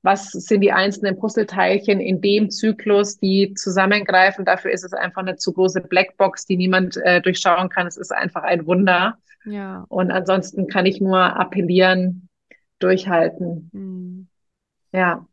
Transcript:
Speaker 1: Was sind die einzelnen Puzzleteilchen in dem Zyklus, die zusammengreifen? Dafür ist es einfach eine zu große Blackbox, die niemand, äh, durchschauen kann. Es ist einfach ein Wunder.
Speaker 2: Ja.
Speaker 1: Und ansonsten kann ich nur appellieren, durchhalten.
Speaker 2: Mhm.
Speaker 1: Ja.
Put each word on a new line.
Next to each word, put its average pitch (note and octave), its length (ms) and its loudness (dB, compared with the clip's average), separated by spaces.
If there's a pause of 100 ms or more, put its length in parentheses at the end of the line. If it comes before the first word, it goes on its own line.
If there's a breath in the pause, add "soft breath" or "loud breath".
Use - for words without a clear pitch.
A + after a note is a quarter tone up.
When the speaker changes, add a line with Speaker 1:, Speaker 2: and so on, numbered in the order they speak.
Speaker 1:
Was G3 280 0
sind G3 300 0
die G3 120 4
einzelnen G3 460 0
Puzzleteilchen G3+ 800 0
in F#3 220 -2
dem G3+ 300 2
Zyklus, G#3 680 0
die G3 360 2
zusammengreifen? G3 880 2
Dafür - 260 0
ist F3+ 140 -4
es F3+ 80 -14
einfach F3+ 300 -6
eine F#3 140 -6
zu - 180 -6
große F#3 260 0
Blackbox, F#3+ 640 -2
die F3+ 140 -2
niemand, F#3 400 0
äh, F3+ 240 2
durchschauen F3+ 480 0
kann. F3+ 160 -2
Es F3 100 -12
ist - 160 -10
einfach F3 300 -4
ein E3+ 240 0
Wunder. F#3 500 2 (280 soft breath)
Speaker 2:
Ja. G3 440 -12
Speaker 1:
Und F3+ 220 -2
ansonsten F#3 580 -2
kann F3+ 160 0
ich G3 160 0
nur F#3 180 2
appellieren, F#3 1120 2 (520 soft breath)
durchhalten. F3 920 0
Speaker 2:
Mhm. F#3 560 -12 (640)
Speaker 1:
Ja. F#3 400 -2